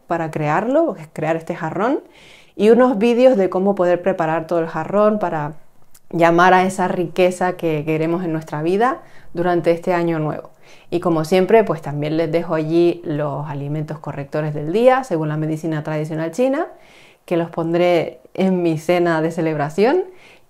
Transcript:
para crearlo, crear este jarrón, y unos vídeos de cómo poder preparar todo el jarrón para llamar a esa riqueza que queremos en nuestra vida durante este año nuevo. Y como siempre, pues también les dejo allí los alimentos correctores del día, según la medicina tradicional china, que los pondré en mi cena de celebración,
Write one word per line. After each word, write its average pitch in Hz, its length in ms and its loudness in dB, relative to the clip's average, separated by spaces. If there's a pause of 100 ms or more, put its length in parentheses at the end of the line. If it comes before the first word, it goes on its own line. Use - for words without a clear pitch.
para 165 240 -4
crearlo, 202 640 0 (180)
crear 156 220 -2
este 165 220 -6
jarrón, 190 440 -2 (540)
y 208 160 4
unos 247 260 6
vídeos 240 400 4
de 185 140 2
cómo 190 240 0
poder 175 280 2
preparar 165 440 -2
todo 175 140 0
el 160 80 -4
jarrón 202 500 0
para 156 360 -4 (560)
llamar 170 440 6
a 185 80 6
esa 190 240 0
riqueza 180 720 0
que 156 280 -2
queremos 160 400 -2
en 160 80 -4
nuestra 156 300 -6
vida 214 400 0 (300)
durante 175 400 0
este 170 220 -2
año 170 260 0
nuevo. - 300 -6 (400)
Y 170 100 -2
como 165 240 0
siempre, 165 400 4
pues 156 180 -4
también 147 340 -4
les 160 140 0
dejo 170 240 -2
allí 170 500 0
los 147 440 -4
alimentos 151 500 -6
correctores 151 560 -6
del 151 180 -6
día, 254 300 4
según 156 260 -2
la 151 80 -2
medicina 156 460 -4
tradicional 156 480 -6
china, 269 380 -2 (560)
que 175 120 -2
los 165 140 -2
pondré 170 680 0 (140)
en 185 280 0
mi 165 160 0
cena 175 440 0
de 165 100 -2
celebración, 160 720 0 (460)